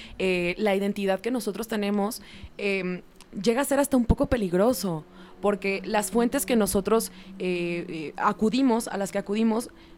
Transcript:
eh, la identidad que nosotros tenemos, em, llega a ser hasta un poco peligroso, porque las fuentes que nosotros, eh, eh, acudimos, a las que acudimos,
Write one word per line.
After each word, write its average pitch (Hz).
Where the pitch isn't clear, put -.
eh, 180
la 202
identidad 196
que 233
nosotros 220
tenemos, 208
em, 185
llega 233
a 285
ser 277
hasta 277
un 240
poco -
peligroso, 190
porque 196
las 208
fuentes 240
que 254
nosotros, 208
eh, 175
eh, 156
acudimos, 226
a -
las 196
que 202
acudimos, 220